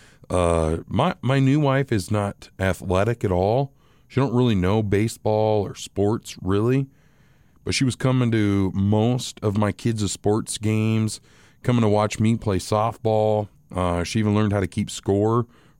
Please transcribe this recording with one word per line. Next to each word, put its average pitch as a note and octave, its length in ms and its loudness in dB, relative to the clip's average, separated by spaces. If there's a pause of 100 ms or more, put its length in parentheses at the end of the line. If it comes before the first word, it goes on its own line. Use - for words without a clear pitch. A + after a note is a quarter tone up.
(300)
Uh, E2+ 480 0 (100)
my, C#3+ 340 -2
my C3+ 180 0
new C3+ 220 2
wife C3+ 300 0
is G#2 200 -2
not G2+ 380 -4 (100)
athletic F#2+ 640 -2
at G2+ 80 0
all. G#2+ 420 0 (340)
She - 120 -4
don't B2+ 140 0
really A#2+ 220 2
know F#2+ 280 2
baseball G#2+ 840 0
or - 100 -12
sports, - 640 -4
really. A2+ 460 0 (760)
But G2+ 100 -4
she - 120 0
was B2 100 0
coming B2+ 360 0
to G2+ 440 2
most G#2+ 640 0
of G#2 160 -2
my G#2+ 140 2
kids' G#2+ 400 -2
sports - 460 -2
games, A2 640 0 (420)
coming B2 180 2
to A2+ 60 2
watch G#2 320 0
me A2 160 2
play G2+ 240 -2
softball. G#2+ 880 0 (260)
Uh, F2 300 0
she A2 160 -2
even G#2 160 2
learned G#2+ 160 2
how G2+ 80 0
to F#2+ 80 -2
keep - 240 -6
score, A2 560 0 (320)